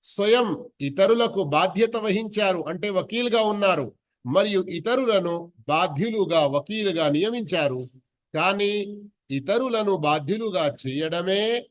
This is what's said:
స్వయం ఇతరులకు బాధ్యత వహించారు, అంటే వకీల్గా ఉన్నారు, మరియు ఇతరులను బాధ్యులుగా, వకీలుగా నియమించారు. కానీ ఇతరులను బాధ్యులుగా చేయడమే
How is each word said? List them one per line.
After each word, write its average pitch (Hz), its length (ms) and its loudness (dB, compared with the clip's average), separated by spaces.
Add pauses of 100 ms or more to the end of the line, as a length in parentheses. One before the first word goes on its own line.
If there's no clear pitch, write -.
స్వయం 214 680 2 (100)
ఇతరులకు 196 600 2
బాధ్యత 180 540 2
వహించారు, 208 720 0
అంటే 180 220 -6
వకీల్గా 220 520 0
ఉన్నారు, 202 520 2 (320)
మరియు 190 360 2
ఇతరులను 180 880 -2 (160)
బాధ్యులుగా, 165 800 0
వకీలుగా 165 640 0
నియమించారు. 151 800 -2 (460)
కానీ 202 640 -2 (300)
ఇతరులను 208 680 0
బాధ్యులుగా 156 800 -2 (100)
చేయడమే 180 840 -2